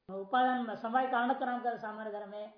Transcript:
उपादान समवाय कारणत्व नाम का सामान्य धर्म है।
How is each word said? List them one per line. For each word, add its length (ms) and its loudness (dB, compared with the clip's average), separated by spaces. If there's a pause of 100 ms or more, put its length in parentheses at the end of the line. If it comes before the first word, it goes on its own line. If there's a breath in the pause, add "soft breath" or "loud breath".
उपादान 680 2
समवाय 300 2
कारणत्व 380 2
नाम 180 -2
का 140 0
सामान्य 340 -8
धर्म 220 -8
है। 240 -10